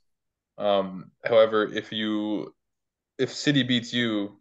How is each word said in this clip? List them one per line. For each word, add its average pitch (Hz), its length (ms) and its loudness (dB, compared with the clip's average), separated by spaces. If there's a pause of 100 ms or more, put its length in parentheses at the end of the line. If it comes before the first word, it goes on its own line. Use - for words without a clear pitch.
(580)
Um, 95 540 -2 (140)
however, 110 400 6
if 107 260 -8
you, 107 640 -4 (640)
if 127 160 -2
City 143 300 0
beats 123 300 -2
you, 107 480 -4